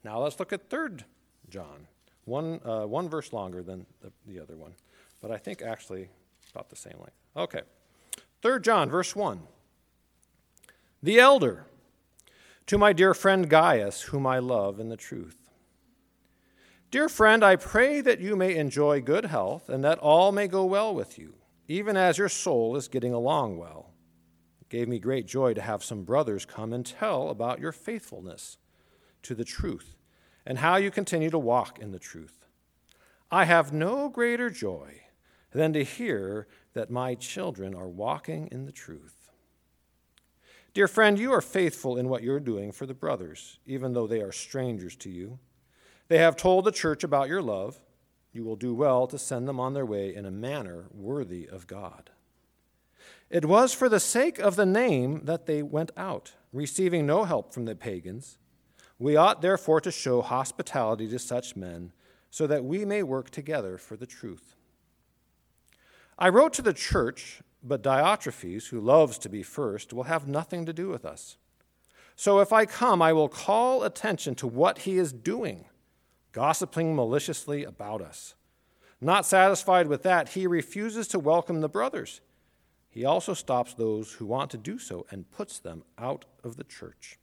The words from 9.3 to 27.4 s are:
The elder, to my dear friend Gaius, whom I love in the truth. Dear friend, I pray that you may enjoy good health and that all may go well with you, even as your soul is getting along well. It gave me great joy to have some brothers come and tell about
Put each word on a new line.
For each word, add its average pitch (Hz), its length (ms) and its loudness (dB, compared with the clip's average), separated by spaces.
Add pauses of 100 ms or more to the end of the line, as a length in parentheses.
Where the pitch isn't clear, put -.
The 196 160 6
elder, 190 480 6 (1000)
to 202 120 2
my 208 140 8
dear 180 220 8
friend 190 340 4
Gaius, 143 540 6
whom 139 240 -4
I 127 120 2
love 107 400 -2
in 113 100 -10
the 113 80 -10
truth. - 520 -14 (1400)
Dear 285 180 0
friend, 220 360 8
I 190 120 10
pray 277 440 2
that 240 200 2
you 202 160 -2
may 185 200 2
enjoy 147 440 2
good 160 260 0
health 127 420 -4
and 135 160 -4
that 151 140 2
all 170 340 8
may 202 160 0
go 190 160 0
well 202 300 0
with 113 240 -8
you, 78 160 -20 (320)
even 202 300 -2
as 180 220 6
your 196 100 2
soul 123 480 0
is 135 120 -6
getting 123 240 -2
along 120 460 0
well. 80 320 -16 (720)
It - 60 -20
gave 120 200 -4
me 120 100 -4
great 120 280 -2
joy 123 280 2
to 104 60 -6
have 104 240 -6
some 104 200 -10
brothers 113 420 -2
come 113 260 -10
and 123 140 -6
tell 156 420 -4
about 117 300 -6